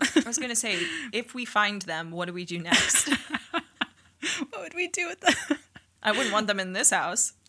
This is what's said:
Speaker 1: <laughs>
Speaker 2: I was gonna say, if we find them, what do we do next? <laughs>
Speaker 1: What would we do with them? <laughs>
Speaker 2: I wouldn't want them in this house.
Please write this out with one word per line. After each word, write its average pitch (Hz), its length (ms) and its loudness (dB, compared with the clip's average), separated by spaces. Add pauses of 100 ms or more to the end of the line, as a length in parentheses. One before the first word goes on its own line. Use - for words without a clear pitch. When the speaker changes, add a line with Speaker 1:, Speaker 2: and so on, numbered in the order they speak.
Speaker 1:
<laughs> - 80 -2
Speaker 2:
I - 120 4
was - 100 -4
gonna 247 180 -4
say, 208 240 0 (340)
if 240 200 -4
we 247 120 -6
find 208 380 2
them, 165 280 -4
what 175 140 -2
do 175 80 -8
we 180 120 -6
do 170 140 -6
next? - 540 2
<laughs> 240 60 0 (1300)
Speaker 1:
What 427 120 -10
would 320 120 -10
we 349 140 -2
do 349 200 -2
with 359 140 -8
them? 302 360 2 (180)
<laughs> - 280 -20
Speaker 2:
I 214 80 2
wouldn't 233 220 0
want 214 140 2
them 202 120 0
in 185 140 -4
this 208 180 4
house. 180 420 0 (160)